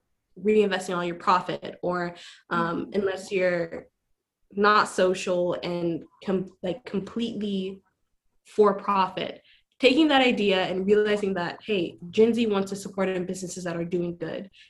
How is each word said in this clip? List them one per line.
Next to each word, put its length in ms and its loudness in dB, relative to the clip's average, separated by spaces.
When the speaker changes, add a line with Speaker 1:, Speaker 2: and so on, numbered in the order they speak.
Speaker 1:
reinvesting 560 2
all 80 -2
your 120 -4
profit 640 -2
or, 320 -4
um, 380 -2
Speaker 2:
Mm-hmm. 140 -2
Speaker 1:
unless 320 -4
you're 560 -2
not 360 4
social 760 0
and 400 -4
com-, 280 -2
like, 220 -6
completely 1000 -6
for 260 4
profit. 720 -2
Taking 300 6
that 180 6
idea 380 2
and 220 -2
realizing 480 2
that, 300 -4
hey, 340 -4
Gen 220 6
Z 140 0
wants 240 0
to 60 -6
support 320 -4
in 180 -4
businesses 380 -8
that 120 -6
are 80 -4
doing 320 -4
good. 320 -10